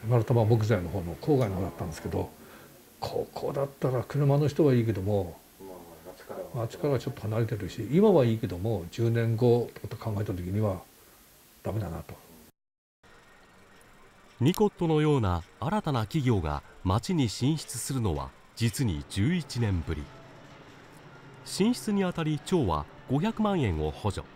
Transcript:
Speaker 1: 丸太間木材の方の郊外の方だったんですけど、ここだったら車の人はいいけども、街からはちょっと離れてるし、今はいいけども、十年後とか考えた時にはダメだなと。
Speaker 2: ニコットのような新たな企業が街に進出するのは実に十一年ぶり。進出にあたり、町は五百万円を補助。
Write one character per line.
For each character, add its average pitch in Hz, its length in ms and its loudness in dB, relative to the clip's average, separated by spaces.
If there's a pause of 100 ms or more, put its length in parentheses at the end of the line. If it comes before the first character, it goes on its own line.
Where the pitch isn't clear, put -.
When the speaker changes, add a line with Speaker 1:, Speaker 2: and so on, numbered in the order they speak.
Speaker 1:
丸 117 140 4
太 120 120 0
間 117 120 6
木 107 200 4
材 104 160 2
の 87 80 -6
方 95 120 -4
の 85 140 -8
郊 151 220 2
外 120 120 2
の 95 80 -4
方 92 60 -2
だ 92 60 -4
っ - 80 -8
た 95 80 -6
ん 85 40 -6
で 80 40 -10
す - 80 -14
け - 80 -8
ど、 90 200 -4 (680)
こ - 340 -6
こ - 200 -6
だ 139 100 0
っ 139 40 -2
た 139 220 -2
ら 123 140 0
車 143 340 2
の 147 100 4
人 - 180 4
は 135 80 8
い 120 80 6
い 110 40 2
け 110 80 0
ど 98 80 -2
も、 95 360 0 (1160)
街 113 220 -6
か 151 100 -2
ら 143 60 2
は 120 60 0
ち - 80 -6
ょ 131 40 -4
っ - 20 -10
と - 80 -12
離 107 180 -2
れ 117 60 2
て 110 100 -4
る 98 140 -6
し、 110 220 -8
今 202 200 6
は 143 140 6
い 113 100 4
い - 20 -6
け 110 100 -4
ど 90 100 -6
も、 101 340 -2
十 117 180 0
年 117 260 2
後 120 340 4 (200)
と - 80 -10
か 113 140 -6
考 101 100 -4
え 101 40 -2
た 101 80 -4
時 90 100 -6
に 98 180 -2
は 95 180 0 (840)
ダ 95 80 -4
メ 104 80 -2
だ 90 100 -6
な 80 100 -8
と。 - 140 -14 (2250)
Speaker 2:
ニ 143 140 4
コ 214 120 2
ッ 202 40 2
ト - 180 -2
の 156 140 4
よ 151 160 4
う 123 40 2
な 87 220 0 (160)
新 196 220 -2
た 156 100 -4
な 123 100 0
企 123 240 -2
業 110 160 2
が 73 200 -4 (220)
街 107 300 0
に 135 160 2
進 143 280 0
出 - 200 -10
す - 160 -8
る 127 80 -2
の 90 140 0
は 67 140 -6 (260)
実 117 300 0
に 76 240 -2
十 117 240 0
一 156 260 -4
年 92 260 0
ぶ 82 100 -4
り。 73 80 -8 (1400)
進 220 280 2
出 - 180 -4
に 196 120 2
あ 180 100 -2
た 165 100 -4
り、 151 220 0
町 165 200 2
は 76 200 0 (240)
五 135 100 2
百 220 220 -2
万 202 200 2
円 80 240 0
を 76 60 -2
補 101 200 -4
助。 - 140 -10 (100)